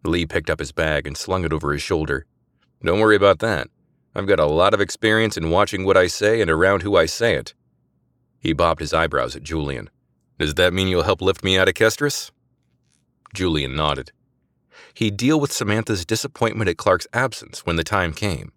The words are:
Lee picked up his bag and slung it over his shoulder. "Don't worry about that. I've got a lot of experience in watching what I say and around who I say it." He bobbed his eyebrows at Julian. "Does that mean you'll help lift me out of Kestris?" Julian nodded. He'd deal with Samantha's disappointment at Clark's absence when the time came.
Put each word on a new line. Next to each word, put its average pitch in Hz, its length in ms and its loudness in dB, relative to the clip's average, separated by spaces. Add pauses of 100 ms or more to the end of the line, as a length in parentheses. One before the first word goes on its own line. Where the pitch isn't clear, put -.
Lee 85 240 -2
picked 82 240 -4
up 78 80 -4
his 73 120 -8
bag 76 360 -2
and 69 100 -10
slung 90 280 -4
it 78 80 -2
over 76 200 -4
his 71 80 -6
shoulder. 76 460 -4 (560)
"Don't 90 160 0
worry 107 160 6
about 98 240 6
that. 98 300 -2 (440)
I've 98 140 -6
got 95 120 4
a 78 60 4
lot 85 280 4
of 101 60 2
experience 110 560 0
in 80 140 -4
watching 95 340 0
what 95 140 4
I 92 80 6
say 107 360 0
and 90 80 0
around 87 340 2
who 101 120 0
I 82 120 4
say 113 280 0
it." - 200 -8 (840)
He - 140 -2
bobbed 82 280 0
his 76 120 -8
eyebrows 69 420 -2
at - 60 -14
Julian. 69 480 -8 (480)
"Does 76 180 -4
that 90 180 4
mean 95 140 0
you'll 90 160 2
help - 180 0
lift 95 220 0
me 95 140 2
out 95 100 4
of 95 60 2
Kestris?" 123 560 0 (1040)
Julian 76 400 -2
nodded. 71 360 -2 (840)
He'd 104 240 -2
deal 139 220 2
with 143 120 -2
Samantha's 104 540 -2
disappointment 110 640 -2
at 85 80 -2
Clark's 92 360 0
absence - 520 -4
when 85 100 -2
the 82 80 0
time 90 300 -2
came. 85 440 -6